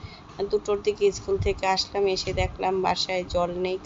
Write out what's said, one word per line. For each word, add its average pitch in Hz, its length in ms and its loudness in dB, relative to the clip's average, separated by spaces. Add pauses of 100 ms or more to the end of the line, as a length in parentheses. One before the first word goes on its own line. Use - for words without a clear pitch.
(500)
দুটোর 208 320 0
দিকে 208 300 4
স্কুল 196 240 -2
থেকে 190 300 0
আসলাম। 196 400 2
এসে 190 260 0
দেখলাম 185 500 0
বাসায় 180 460 0
জল 175 220 0
নেই, 185 360 -2